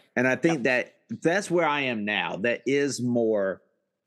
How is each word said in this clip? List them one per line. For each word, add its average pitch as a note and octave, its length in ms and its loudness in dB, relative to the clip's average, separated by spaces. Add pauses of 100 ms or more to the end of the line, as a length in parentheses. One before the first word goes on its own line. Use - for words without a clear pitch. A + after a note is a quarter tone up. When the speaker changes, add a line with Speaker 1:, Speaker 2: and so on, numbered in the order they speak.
(160)
Speaker 1:
And B2+ 120 0
I C3 100 2
think E3 180 2
Speaker 2:
Yep. B2 80 -4
Speaker 1:
that B2+ 320 -2 (260)
that's F3+ 300 0
where E3+ 160 2
I D3 140 0
am A#2+ 240 -2
now. F2 320 -2
That A2+ 280 -2
is C#3 360 0
more A2 600 0 (460)